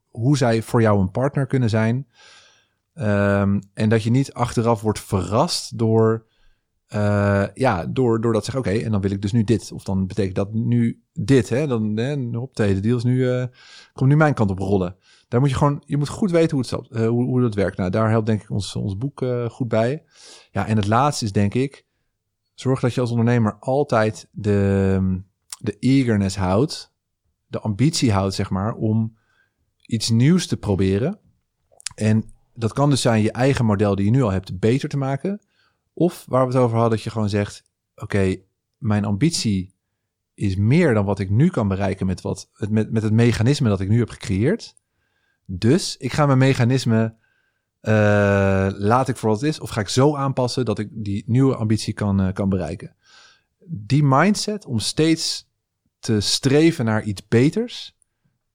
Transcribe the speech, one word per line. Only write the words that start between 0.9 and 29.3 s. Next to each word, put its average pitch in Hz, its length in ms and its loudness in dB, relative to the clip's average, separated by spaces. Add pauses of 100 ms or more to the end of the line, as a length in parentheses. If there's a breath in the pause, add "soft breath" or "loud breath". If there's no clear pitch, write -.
een 95 100 0
partner 135 360 -2
kunnen 123 220 0
zijn, 113 380 0 (840 soft breath)
ehm, 101 680 0 (140)
en 110 160 0
dat 110 140 2
je 113 60 -2
niet 131 240 0
achteraf 117 480 0
wordt 107 180 -2
verrast 107 760 -2
door, 110 500 2 (600)
eh, 101 680 0
ja, 101 320 -2
door, 117 360 0
door 117 120 0
dat 104 120 -2
zeggen, 131 260 -6
"Oké, 110 120 -2
en 110 80 -4
dan 101 100 0
wil 98 100 -2
ik 101 100 -4
dus 104 100 -2
nu 117 120 2
dit, 104 280 0
of - 120 -14
dan 95 240 -2
betekent 95 280 -4
dat 101 180 -4
nu 117 500 -2 (100)
dit, 120 360 2
hè, 143 180 -2
dan, 110 300 -4
hè, 135 180 -4 (160)
hop, 120 240 -10
de 98 240 0
deal 117 180 0
is 117 60 -4
nu, 127 280 0
eh, 127 140 -4 (480 loud breath)
komt 131 160 0
nu 147 60 4
mijn 151 180 4
kant 107 180 0
op 92 80 -6
rollen." 95 360 -2 (320 soft breath)
Daar 117 120 0
moet 139 100 4
je 123 60 -2
gewoon, 143 300 0
je 147 120 -4
moet 143 120 -2
goed 196 220 -2
weten 165 180 4
hoe 143 100 -2
het 123 80 -4
staat, - 240 -8
eh, 113 160 0
hoe, 120 180 2
hoe 127 160 0
dat 113 140 0
werkt. 95 220 0
Nou, 95 120 -2
daar 110 200 2
helpt 110 160 2
denk 110 160 0
ik - 80 -20
ons, - 260 -6
ons 107 220 -4
boek, 139 240 -8
eh, 123 280 -4
goed 120 180 -6
bij. 117 360 0 (480 loud breath)
Ja, 95 160 -4
en 107 100 0
het 101 100 0
laatste 127 380 0
is 101 60 -4
denk 101 220 2
ik, 131 320 -4 (680)
zorg 127 260 -2
dat 123 140 0
je 131 80 -2
als 120 100 -2
ondernemer 117 480 2
altijd 127 720 -2
de, 98 880 0 (380)
de 104 200 -6
eagerness 117 560 2
houdt, 95 580 -2 (540)
de - 120 -10
ambitie 120 520 0
houdt, 98 240 0
zeg 98 140 -4
maar, 98 240 -4
om 113 440 -2 (680)